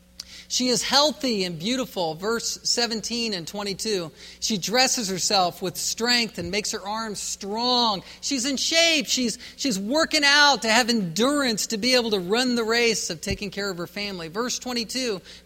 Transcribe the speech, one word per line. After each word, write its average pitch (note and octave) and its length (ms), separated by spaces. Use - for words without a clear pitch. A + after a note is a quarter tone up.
She B3 200
is A#3+ 160
healthy C4 600
and F3+ 140
beautiful, G3 560
verse G#3+ 500
seventeen A#3 720
and E3+ 140
twenty-two. G3+ 640
She G#3 200
dresses A3+ 500
herself F#3 500
with F3+ 160
strength A#3 600
and E3+ 140
makes G3+ 200
her F#3+ 160
arms A3 320
strong. A3+ 840
She's C4 240
in C#4 120
shape. E4 500
She's, B3 320
she's A3+ 220
working D4 440
out C#4+ 380
to A3 80
have A3 200
endurance A#3 800
to A3+ 120
be B3 160
able A#3 160
to G#3 80
run A3+ 340
the A#3 100
race A3+ 460
of E3 120
taking G3 280
care G3 220
of F3 80
her E3+ 80
family. G3 400
Verse A3+ 320
twenty-two, A#3+ 600